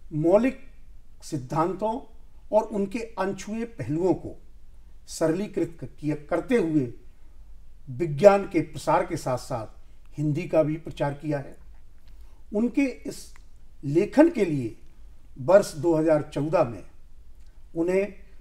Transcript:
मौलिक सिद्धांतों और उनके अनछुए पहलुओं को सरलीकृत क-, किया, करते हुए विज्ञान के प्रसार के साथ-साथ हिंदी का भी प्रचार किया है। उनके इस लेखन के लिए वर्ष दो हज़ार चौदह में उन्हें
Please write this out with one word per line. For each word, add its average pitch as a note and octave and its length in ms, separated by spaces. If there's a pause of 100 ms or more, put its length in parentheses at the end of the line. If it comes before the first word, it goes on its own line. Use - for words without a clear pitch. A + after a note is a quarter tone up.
(140)
मौलिक F#3 460 (640)
सिद्धांतों E3+ 800 (560)
और A3 60
उनके G3+ 360
अनछुए G3+ 640
पहलुओं E3 500
को - 280 (640)
सरलीकृत E3 760
क-, B2+ 60 (100)
किया, D3+ 160
करते F3 400
हुए D#3 380 (960)
विज्ञान E3+ 600
के E3 120
प्रसार E3 440
के F3 120
साथ-साथ B2 500 (500)
हिंदी D3+ 300
का D#3 160
भी D3+ 120
प्रचार C#3+ 380
किया D3 260
है। - 180 (1000)
उनके A#3+ 300
इस - 500 (480)
लेखन G3+ 460
के A3 160
लिए C3+ 320 (640)
वर्ष F3 340
दो D#3+ 220
हज़ार D#3 260 (120)
चौदह D#3 300
में A2+ 200 (920)
उन्हें F#3 380 (280)